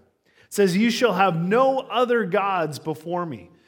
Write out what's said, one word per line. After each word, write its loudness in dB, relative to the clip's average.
It -20
says, 2
"You 2
shall 2
have 2
no 2
other 0
gods -2
before -6
me. -12